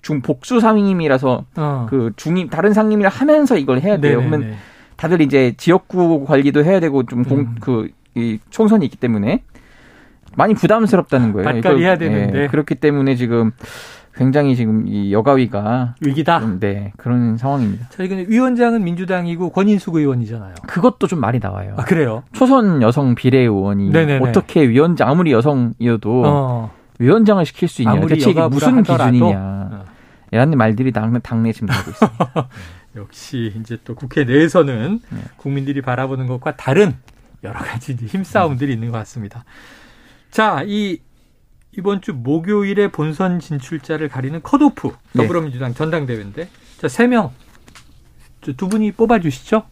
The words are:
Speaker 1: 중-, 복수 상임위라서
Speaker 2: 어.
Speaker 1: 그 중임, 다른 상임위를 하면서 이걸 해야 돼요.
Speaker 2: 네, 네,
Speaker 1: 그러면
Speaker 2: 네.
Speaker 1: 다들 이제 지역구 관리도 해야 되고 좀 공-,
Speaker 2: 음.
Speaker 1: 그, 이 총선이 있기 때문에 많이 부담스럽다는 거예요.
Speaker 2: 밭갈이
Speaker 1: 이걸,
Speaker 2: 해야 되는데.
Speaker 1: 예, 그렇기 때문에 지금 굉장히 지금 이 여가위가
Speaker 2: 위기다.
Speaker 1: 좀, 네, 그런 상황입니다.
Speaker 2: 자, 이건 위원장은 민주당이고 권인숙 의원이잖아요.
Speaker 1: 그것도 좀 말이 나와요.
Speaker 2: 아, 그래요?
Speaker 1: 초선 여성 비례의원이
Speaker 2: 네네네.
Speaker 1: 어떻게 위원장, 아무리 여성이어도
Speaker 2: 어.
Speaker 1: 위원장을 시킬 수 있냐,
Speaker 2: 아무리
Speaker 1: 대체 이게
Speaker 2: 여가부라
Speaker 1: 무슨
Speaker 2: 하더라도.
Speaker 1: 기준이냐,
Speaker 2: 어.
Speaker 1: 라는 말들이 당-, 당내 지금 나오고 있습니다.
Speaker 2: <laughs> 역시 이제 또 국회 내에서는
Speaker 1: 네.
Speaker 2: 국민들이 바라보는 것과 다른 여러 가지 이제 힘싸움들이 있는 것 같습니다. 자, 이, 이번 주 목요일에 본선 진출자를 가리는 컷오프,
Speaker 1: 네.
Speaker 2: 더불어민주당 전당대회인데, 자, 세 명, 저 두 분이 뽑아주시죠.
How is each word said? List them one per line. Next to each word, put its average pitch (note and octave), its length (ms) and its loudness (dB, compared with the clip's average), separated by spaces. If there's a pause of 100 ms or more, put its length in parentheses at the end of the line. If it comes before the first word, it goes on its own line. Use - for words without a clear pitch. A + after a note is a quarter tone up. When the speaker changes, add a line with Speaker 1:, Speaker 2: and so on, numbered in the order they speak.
Speaker 1:
중-, D3+ 200 -4
복수 A3+ 380 -2
상임위라서 F3 840 2 (120)
Speaker 2:
어. C#3+ 340 -4
Speaker 1:
그 A#2 240 0
중임, F3 340 -4
다른 G3+ 240 2
상임위를 G#3+ 380 2
하면서 C#4+ 460 2
이걸 C3+ 240 2
해야 G3 180 0
돼요. C#3+ 220 2
Speaker 2:
네, B2+ 40 0
네, - 60 0
Speaker 1:
그러면 A2+ 200 -2
Speaker 2:
네. G#2+ 60 -12 (400)
Speaker 1:
다들 E3 240 0
이제 C3+ 360 4
지역구 E3+ 720 2
관리도 C#3 360 2
해야 F#3 160 4
되고 C#3 260 0
좀 B2 200 -2
공-, C3+ 160 0
Speaker 2:
음. A#2 200 -4
Speaker 1:
그, A2 280 -2 (260)
이 A#2 240 -4 (120)
총선이 G#3+ 340 4
있기 - 140 -6
때문에 A#2+ 440 0 (920)
많이 G3+ 180 4
부담스럽다는 F3 800 2
거예요. G2+ 120 -2
Speaker 2:
밭갈이 D3 160 -2
Speaker 1:
이걸, F3 200 2
Speaker 2:
해야 F3+ 180 2
되는데. G#2+ 440 0
Speaker 1:
예, C#3+ 40 0
그렇기 C#3+ 300 -2
때문에 C#3 400 0
지금 A#2 340 0 (640)
굉장히 C3+ 420 2
지금 A2 300 0
이 G2+ 260 -2
여가위가 A#2+ 880 0
Speaker 2:
위기다. D#3 380 0
Speaker 1:
좀, G#2 220 -4
네, G2+ 360 -4
그런 A#2+ 400 0
상황입니다. A#2+ 520 -4
Speaker 2:
자, - 160 -10
이건 F#3 240 -6
위원장은 A#3 560 2
민주당이고 F3 680 -4
권인숙 G3 460 0
의원이잖아요. A#2 580 -2 (140)
Speaker 1:
그것도 A#3 400 0
좀 F3+ 100 -4
말이 A#2+ 220 -2
나와요. G2 380 -10
Speaker 2:
아, A#2 60 -4
그래요? B2+ 380 -2 (100)
Speaker 1:
초선 A#3 500 2
여성 B2 340 2
비례의원이 G2+ 720 2
Speaker 2:
네네네. D3 380 2
Speaker 1:
어떻게 D3+ 400 2
위원장, C#3 400 2
아무리 D#3+ 240 2
여성이어도 A#2+ 960 0
Speaker 2:
어. B2+ 440 0 (300)
Speaker 1:
위원장을 G3 460 4
시킬 - 220 -4
수 - 140 -4
있냐, A#2 100 2
Speaker 2:
아무리 D#3+ 220 2
Speaker 1:
대체 D#3+ 160 4
이게 D#3+ 80 2
Speaker 2:
여가부라 E3 100 2 (220)
Speaker 1:
무슨 B3+ 140 4
Speaker 2:
하더라도. A#2+ 280 2
Speaker 1:
기준이냐, A2 280 2
Speaker 2:
어. G2 440 -8 (460)
Speaker 1:
라는 C#3 280 2
말들이 A2+ 340 2
당-, A2+ 280 -2
당내 A2+ 320 -2
지금 G#2+ 160 -6
나오고 G2 220 -4
있습니다. - 580 -2 (220)
Speaker 2:
<laughs> - 260 -20
역시 A2 640 -10
이제 A2 240 -10
또 B2 120 -12
국회 C#3 280 -4
내에서는 D3 760 2 (100)
Speaker 1:
네. - 80 -12 (180)
Speaker 2:
국민들이 C#3 460 -6
바라보는 C3 460 -4
것과 B2+ 280 -6
다른 D#3+ 360 2 (500)
여러 G2 160 -12
가지 - 340 -10
이제 A#2+ 140 -8
힘싸움들이 D3 640 -2
있는 A#2 200 -6
것 A#2 60 -6
같습니다. G#2+ 460 -12 (880)
자, G3+ 340 0
이, G3+ 320 -4 (800)
이번 G3 240 -4
주 F#3+ 140 -10
목요일에 G3 760 -2
본선 F3 500 -2
진출자를 D3+ 680 -6
가리는 C#3 340 -8
컷오프, - 460 0 (240)
Speaker 1:
네. B2 100 2
Speaker 2:
더불어민주당 C3 520 -2
전당대회인데, C3+ 720 -6 (300)
자, D#3 100 -4
세 A#3 180 2
명, A3 240 0 (1120)
저 D3 160 -10
두 F#3 120 -6
분이 G#3+ 240 -2
뽑아주시죠. A3 800 0